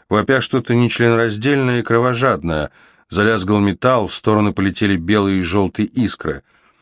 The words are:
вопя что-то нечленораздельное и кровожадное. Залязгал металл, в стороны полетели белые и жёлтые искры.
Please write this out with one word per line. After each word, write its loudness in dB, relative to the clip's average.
вопя 0
что-то -2
нечленораздельное 2
и -4
кровожадное. 0
Залязгал 0
металл, 0
в -10
стороны 0
полетели 0
белые 0
и -2
жёлтые -2
искры. -4